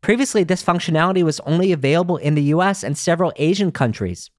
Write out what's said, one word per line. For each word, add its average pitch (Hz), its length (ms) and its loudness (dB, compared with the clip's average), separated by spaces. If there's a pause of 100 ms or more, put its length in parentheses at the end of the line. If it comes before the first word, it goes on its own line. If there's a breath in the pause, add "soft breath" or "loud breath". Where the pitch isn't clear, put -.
Previously, 220 440 0
this 185 180 -2
functionality 175 600 0
was 156 180 -2
only 175 320 0
available 165 420 0
in 147 200 0
the 147 80 2
U 151 180 2
S 196 240 0
and 147 120 -4
several 170 380 0
Asian 180 340 0
countries. 110 680 -4